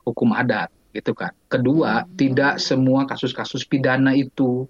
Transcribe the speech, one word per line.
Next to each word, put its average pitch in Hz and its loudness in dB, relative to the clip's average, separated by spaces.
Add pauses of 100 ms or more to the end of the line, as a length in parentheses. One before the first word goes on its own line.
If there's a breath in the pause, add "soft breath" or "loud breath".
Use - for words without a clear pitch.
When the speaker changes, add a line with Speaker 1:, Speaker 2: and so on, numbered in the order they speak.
Speaker 1:
hukum 120 0
adat, 107 -2 (240)
gitu 107 -4
kan. 90 -8 (140)
Kedua, 123 0
Speaker 2:
Hmm. - -16
Speaker 1:
tidak 139 2
semua 131 2
kasus-kasus 131 -8
pidana 135 2
itu 131 0